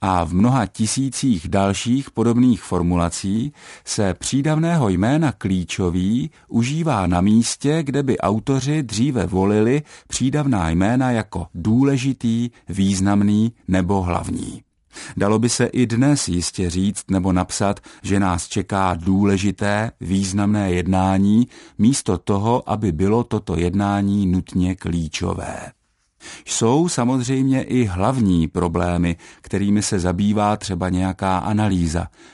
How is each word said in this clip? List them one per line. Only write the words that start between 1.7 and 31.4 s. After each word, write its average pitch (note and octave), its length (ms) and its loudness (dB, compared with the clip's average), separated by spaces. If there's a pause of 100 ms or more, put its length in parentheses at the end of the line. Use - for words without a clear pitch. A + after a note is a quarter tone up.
podobných A#2 500 2
formulací F2 920 -2 (320)
se G2 280 -2
přídavného D#3 760 0
jména A#2+ 420 2
klíčový F#2+ 1000 -2 (160)
užívá B2 600 0
na F2 140 2
místě, A#2+ 600 2
kde C#3 200 -2
by C3 140 0
autoři C3+ 640 -2
dříve A2+ 420 -2
volili G#2+ 560 2 (260)
přídavná C3 600 0
jména A#2 420 2
jako G2+ 440 -4
důležitý, A#2+ 920 0 (200)
významný G2+ 840 2 (160)
nebo F#2 340 0
hlavní. - 600 -6 (560)
Dalo G#2 220 2
by A#2+ 100 2
se A#2+ 160 0
i A#2+ 220 0
dnes C3 400 0
jistě F2 420 -2
říct F#2 420 -2
nebo F#2+ 220 2
napsat, G2 460 -2 (220)
že G2 180 0
nás F2+ 280 0
čeká F#2+ 480 -2
důležité, G2+ 960 0 (100)
významné G2 720 0
jednání, F#2+ 760 2 (300)
místo A2+ 400 2
toho, G#2+ 520 0
aby G#2+ 220 0
bylo G2+ 320 2
toto F#2+ 360 -4
jednání G2+ 640 0
nutně F2+ 500 0
klíčové. F2 960 -6 (720)
Jsou C#3 440 2
samozřejmě C3 720 0
i B2 220 0
hlavní F#2+ 640 2
problémy, F2 680 0 (260)
kterými G2+ 400 0
se G#2 180 -2
zabývá G#2 580 0
třeba F#2 320 -4
nějaká F#2 480 -2
analýza. F2+ 720 0 (260)